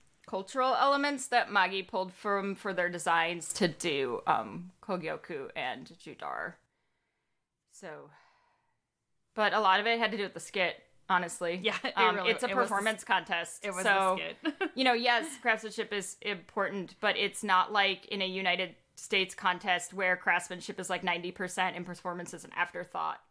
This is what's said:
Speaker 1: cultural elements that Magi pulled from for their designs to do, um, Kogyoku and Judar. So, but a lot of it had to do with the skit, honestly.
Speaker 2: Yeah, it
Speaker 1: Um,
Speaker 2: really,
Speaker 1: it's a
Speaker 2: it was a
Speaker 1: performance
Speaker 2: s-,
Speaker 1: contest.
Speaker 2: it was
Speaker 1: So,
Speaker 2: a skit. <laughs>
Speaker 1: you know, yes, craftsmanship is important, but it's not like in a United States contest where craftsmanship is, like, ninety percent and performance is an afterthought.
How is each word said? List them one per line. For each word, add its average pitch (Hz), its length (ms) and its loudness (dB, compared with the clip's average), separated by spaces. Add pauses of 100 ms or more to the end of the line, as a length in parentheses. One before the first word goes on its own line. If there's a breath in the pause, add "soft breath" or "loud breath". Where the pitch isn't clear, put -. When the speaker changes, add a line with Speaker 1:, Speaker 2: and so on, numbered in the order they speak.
(280)
Speaker 1:
cultural 254 480 0
elements 277 520 2
that 240 240 2
Magi 190 320 2
pulled 185 300 -4
from 196 420 0
for 190 180 -4
their 175 160 2
designs 170 640 0
to 185 140 4
do, 139 580 -2
um, 156 460 -2 (100)
Kogyoku 156 760 -6
and 127 300 -6 (140)
Judar. 82 520 -8 (1160)
So, 151 380 -16 (1200 soft breath)
but 214 200 2
a 208 60 2
lot 196 200 6
of 208 80 0
it 233 120 2
had 214 120 2
to 226 60 -4
do 202 60 -2
with 190 100 -6
the 170 60 -12
skit, 180 360 -2 (340)
honestly. 175 520 0
Speaker 2:
Yeah, 208 220 0
it - 140 -4
Speaker 1:
Um, 185 180 6
Speaker 2:
really, 202 160 2
Speaker 1:
it's 226 120 -2
a 240 60 0
Speaker 2:
it - 60 -2
was 247 120 4
a - 20 -6
Speaker 1:
performance 214 320 0
Speaker 2:
s-, - 20 -16
Speaker 1:
contest. 175 640 -2
Speaker 2:
it 196 80 -2
was 185 100 -2
Speaker 1:
So, 196 380 6
Speaker 2:
a 165 120 -6 (160)
skit. 320 220 -2
<laughs> - 40 -20
Speaker 1:
you 262 80 2
know, 254 100 6
yes, 240 320 2 (160)
craftsmanship 220 500 -2
is 202 300 -4
important, 196 800 -4
but 208 160 2
it's - 260 -2
not 185 300 4
like 196 340 2
in 202 140 -4
a 190 60 0
United 185 480 -2 (220)
States 190 380 -2
contest 180 580 0
where 185 220 2
craftsmanship 180 640 -2
is, 180 100 -6
like, 180 140 -2
ninety 175 280 -2
percent 180 440 -2
and 175 100 -8
performance 175 480 -8
is 180 120 -14
an - 100 -20
afterthought. 170 640 -4 (120)